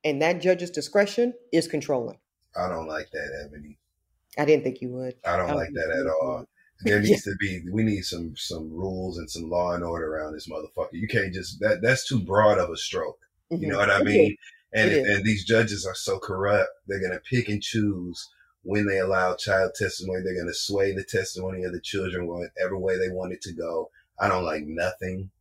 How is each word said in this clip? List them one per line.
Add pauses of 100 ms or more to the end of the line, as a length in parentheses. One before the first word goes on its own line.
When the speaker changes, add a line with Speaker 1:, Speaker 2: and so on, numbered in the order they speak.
Speaker 1:
and
that
judge's
discretion (180)
is
controlling. (360)
Speaker 2:
I
don't
like
that,
Ebony. (580)
Speaker 1:
I
didn't
think
you
would. (100)
Speaker 2:
I
don't
Speaker 1:
I
Speaker 2:
like
Speaker 1:
don't
Speaker 2:
that
Speaker 1:
think
Speaker 2:
at
Speaker 1:
you
Speaker 2:
all.
Speaker 1:
would. (380)
Speaker 2:
There
Speaker 1:
<laughs>
Yeah.
Speaker 2:
needs
to
be, (100)
we
need
some,
some
rules
and
some
law
and
order
around
this
motherfucker.
You
can't
just,
that,
that's
too
broad
of
a
stroke. (320)
You
Speaker 1:
Mm-hmm.
Speaker 2:
know
what
I
Speaker 1:
It
Speaker 2:
mean?
Speaker 1:
is. (380)
Speaker 2:
And
Speaker 1:
It
Speaker 2:
if,
Speaker 1:
is.
Speaker 2:
and
these
judges
are
so
corrupt, (180)
they're
gonna
pick
and
choose (340)
when
they
allow
child
testimony.
They're
gonna
sway
the
testimony
of
the
children
whatever
way
they
want
it
to
go. (300)
I
don't
like
nothing (100)